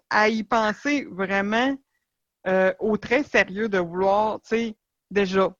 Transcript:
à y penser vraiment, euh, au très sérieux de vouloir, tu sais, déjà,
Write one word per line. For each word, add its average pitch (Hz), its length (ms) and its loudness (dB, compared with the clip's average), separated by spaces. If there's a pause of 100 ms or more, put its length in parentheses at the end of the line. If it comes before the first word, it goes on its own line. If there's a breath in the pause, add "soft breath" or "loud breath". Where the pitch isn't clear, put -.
à 214 200 2
y 220 140 -2
penser 233 640 -2
vraiment, 202 640 -2 (720)
euh, 185 320 2
au 214 180 0
très 262 260 -2
sérieux 208 460 -2
de 196 100 0
vouloir, 196 640 0
tu - 80 -20
sais, 226 280 -2 (340)
déjà, 190 380 2 (100)